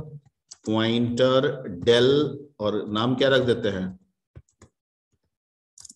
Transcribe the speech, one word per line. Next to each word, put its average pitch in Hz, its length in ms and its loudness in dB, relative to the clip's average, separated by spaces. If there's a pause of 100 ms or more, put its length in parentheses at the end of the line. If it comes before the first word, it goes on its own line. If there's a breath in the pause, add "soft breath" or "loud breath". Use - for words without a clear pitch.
(640)
pointer 120 960 0 (180)
del, 127 560 4 (220)
और 104 300 -4
नाम 117 260 -2
क्या 135 140 2
रख 131 140 2
देते 113 280 -2
हैं 92 280 -6 (2000)